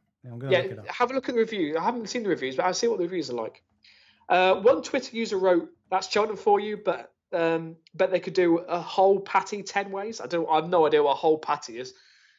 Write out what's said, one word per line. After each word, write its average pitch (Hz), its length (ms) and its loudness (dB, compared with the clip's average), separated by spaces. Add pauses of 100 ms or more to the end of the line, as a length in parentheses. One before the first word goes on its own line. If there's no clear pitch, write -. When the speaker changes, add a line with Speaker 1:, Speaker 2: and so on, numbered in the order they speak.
(240)
Speaker 1:
Yeah, 123 80 -18
I'm 120 60 -14
gonna 139 140 -4
Speaker 2:
Yeah, 175 100 4
Speaker 1:
look - 100 -8
it - 60 -12
up. 104 100 -16
Speaker 2:
have 247 220 -2
a 262 40 -6
look 262 140 -4
at 262 60 -2
the 233 60 2
review. 185 380 -2
I 165 60 -2
haven't 226 240 -4
seen 247 140 -4
the 202 80 -4
reviews, 131 260 -4
but 175 80 0
I'll 180 100 0
see 233 140 0
what 214 100 0
the 175 60 -2
reviews 170 260 -6
are 120 40 -6
like. 113 280 -8 (680)
Uh, 185 280 4
one 240 260 4
Twitter - 320 -4
user 220 220 -4
wrote, 180 320 2 (220)
"That's 190 180 -2
Cheltenham 214 300 0
for 208 220 4
you," 208 180 -6
but, 170 340 -6 (200)
um, 165 440 -2 (180)
bet 185 160 0
they 180 100 2
could 175 120 -8
do 170 260 4
a 170 220 -4
whole 190 400 4
patty - 420 -4
ten 196 280 -6
ways. 208 300 -8
I - 60 -10
don't, 165 220 -2
I 156 80 2
have 160 140 0
no 165 160 6
idea 147 160 6
what 143 100 4
a 135 40 -2
whole 160 220 2
patty 143 400 -6
is. 127 140 -10 (460)